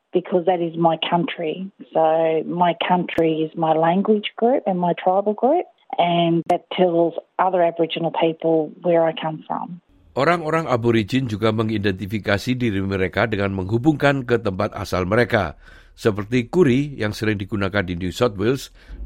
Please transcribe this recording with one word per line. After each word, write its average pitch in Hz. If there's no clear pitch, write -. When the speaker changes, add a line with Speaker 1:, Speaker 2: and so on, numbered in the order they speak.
Speaker 1:
because 180
that 180
is 170
my 165
country. 175
So 160
my 175
country 160
is 156
my 160
language 196
group 247
and 185
my 170
tribal 202
group, 311
and 170
that 175
tells 170
other 185
Aboriginal 165
people 160
where 170
I 160
come 160
from. -
Speaker 2:
Orang-orang 160
Aborigin 117
juga 110
mengidentifikasi 104
diri 107
mereka 95
dengan 98
menghubungkan 127
ke 117
tempat 104
asal 92
mereka, 107
seperti 110
kuri 139
yang 107
sering 107
digunakan 98
di 90
New 90
South 120
Wales 113